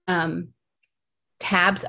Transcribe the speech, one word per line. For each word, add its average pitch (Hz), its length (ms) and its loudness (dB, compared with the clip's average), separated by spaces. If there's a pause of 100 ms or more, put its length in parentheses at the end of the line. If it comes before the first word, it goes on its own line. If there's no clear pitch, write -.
um, 165 420 -2 (880)
tabs 190 500 2